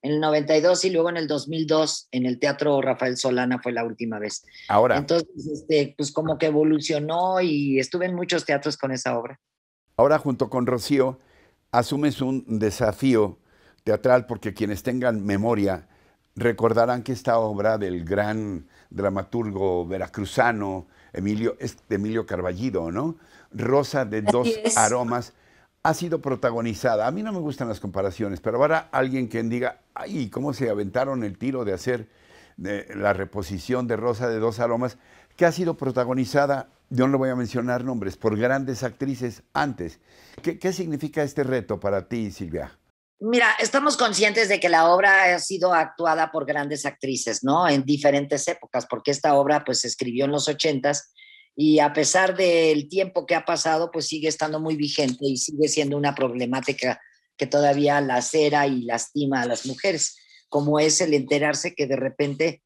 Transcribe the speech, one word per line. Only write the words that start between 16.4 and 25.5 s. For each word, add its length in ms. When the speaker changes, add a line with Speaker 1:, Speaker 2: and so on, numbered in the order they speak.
Speaker 2:
que 100
esta 260
obra 400
del 260
gran 640
dramaturgo 960
veracruzano, 1000
Emilio, 460
es 160
Emilio 380
Carballido, 680
¿no? 240
Rosa 520
de 140
Speaker 3:
Así 140
Speaker 2:
dos 160
Speaker 3:
es. 120
Speaker 2:
aromas, 560